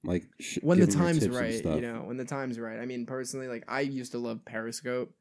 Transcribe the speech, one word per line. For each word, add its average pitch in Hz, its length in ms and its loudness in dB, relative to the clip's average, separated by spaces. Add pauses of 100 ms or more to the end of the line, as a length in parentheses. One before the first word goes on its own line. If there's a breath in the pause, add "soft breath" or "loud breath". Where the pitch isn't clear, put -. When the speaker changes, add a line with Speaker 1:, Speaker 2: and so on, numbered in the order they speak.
Speaker 1:
like, 90 200 0 (160)
sh-, - 220 -6
Speaker 2:
When 180 180 8
the 185 60 12
Speaker 1:
giving 147 140 4
your 175 80 6
Speaker 2:
time's 165 120 4
Speaker 1:
tips 123 60 4
and - 180 2
Speaker 2:
right, 113 120 0
Speaker 1:
stuff. 82 200 0
Speaker 2:
you - 60 0
know, 117 240 -6
when 120 120 -6
the 127 80 -6
time's 127 340 -4
right. 113 200 -8
I 120 60 -8
mean, 123 220 -6
personally, 131 400 -6
like, 120 200 -8
I 131 140 -2
used 135 320 -4
to 120 60 -4
love 117 260 -6
Periscope. 117 760 -6